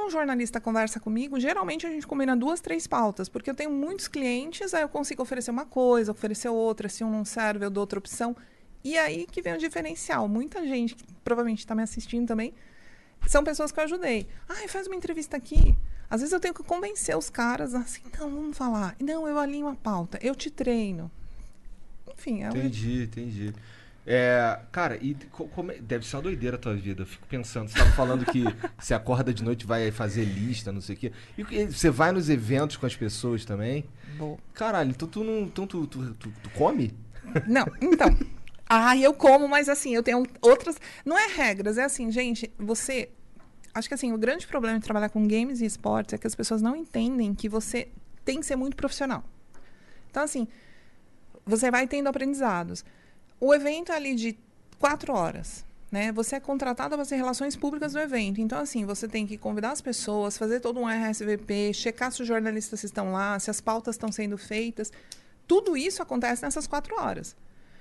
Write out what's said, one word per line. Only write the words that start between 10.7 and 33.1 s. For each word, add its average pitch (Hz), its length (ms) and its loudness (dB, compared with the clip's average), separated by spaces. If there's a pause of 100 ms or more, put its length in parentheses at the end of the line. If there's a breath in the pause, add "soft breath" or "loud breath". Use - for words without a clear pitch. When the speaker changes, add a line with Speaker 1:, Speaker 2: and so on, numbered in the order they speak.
Speaker 1:
que - 100 -20 (200)
provavelmente 233 420 0
tá 226 80 -4
me 220 80 0
assistindo 233 460 -4
também, 226 260 -2 (720 loud breath)
são 285 160 8
pessoas 302 300 0
que - 80 -2
eu 311 40 4
ajudei. 302 440 -2 (200 loud breath)
"Ai, 392 200 -8
faz 381 180 -6
uma 381 80 -6
entrevista 330 420 -6
aqui." - 380 8 (340 loud breath)
Às 220 120 0
vezes 294 120 -2
eu 370 60 4
tenho 359 160 -2
que - 80 -12
convencer 392 540 -2
os 311 120 -2
caras, 247 460 -2
assim, - 280 -4 (140)
"Não, 294 140 -4
vamos 294 260 -6
falar." 220 440 -2
"Não, 311 260 -2
eu 294 100 0
alinho 294 300 -2
a 277 80 -4
pauta, 180 480 -4
eu 262 140 0
te - 120 -6
treino." 214 600 -2 (1040 soft breath)
Enfim, 214 300 -6
é 214 80 -4
o 233 60 -2
Speaker 2:
Entendi, 123 460 -2
entendi. 110 520 -6 (520 loud breath)
É, 123 540 4 (100)
cara, 151 300 -2
e 139 140 -2 (180)
co-, 156 160 -10
como 120 240 -8
é, - 60 -12
deve 117 280 -4
ser - 100 -8
uma - 60 -6
doideira 123 340 -2
a - 20 -6
tua 113 160 -4
vida. 95 280 -4
Eu 90 40 -8
fico - 200 -16
pensando, 117 440 -6
você - 80 -2
tava - 140 12
falando 127 340 4
que 123 180 4
<laughs> 113 340 -2
você - 140 -2
acorda 123 400 2
de 104 100 -2
noite, 113 220 -2
vai 113 260 0
fazer 107 360 0
lista, 104 440 -2
não 98 120 -6
sei 101 120 -8
o - 40 -14
quê. 123 140 -6 (260 loud breath)
E 208 40 -6
o 208 40 -8
que, 208 200 0
você 165 220 4
vai 156 240 6
nos 175 160 2
eventos 135 480 2
com - 80 -8
as 123 100 0
pessoas 117 520 -2